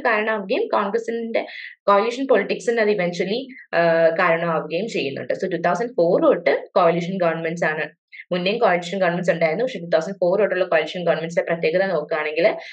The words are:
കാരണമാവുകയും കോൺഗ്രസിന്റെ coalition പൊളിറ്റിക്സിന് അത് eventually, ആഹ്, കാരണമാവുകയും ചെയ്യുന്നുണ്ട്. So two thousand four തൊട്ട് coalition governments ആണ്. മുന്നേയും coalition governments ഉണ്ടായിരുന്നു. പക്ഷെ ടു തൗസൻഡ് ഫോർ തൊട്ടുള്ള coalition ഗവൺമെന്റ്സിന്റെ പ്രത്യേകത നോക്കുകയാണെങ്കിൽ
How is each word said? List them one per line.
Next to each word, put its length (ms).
കാരണമാവുകയും 560
കോൺഗ്രസിന്റെ 680
coalition 420
പൊളിറ്റിക്സിന് 540
അത് 120
eventually, 420
ആഹ്, 320
കാരണമാവുകയും 720
ചെയ്യുന്നുണ്ട്. 460
So 140
two 120
thousand 300
four 200
തൊട്ട് 420
coalition 460
governments 460
ആണ്. 160
മുന്നേയും 320
coalition 400
governments 320
ഉണ്ടായിരുന്നു. 280
പക്ഷെ 220
ടു 80
തൗസൻഡ് 260
ഫോർ 220
തൊട്ടുള്ള 320
coalition 340
ഗവൺമെന്റ്സിന്റെ 420
പ്രത്യേകത 440
നോക്കുകയാണെങ്കിൽ 540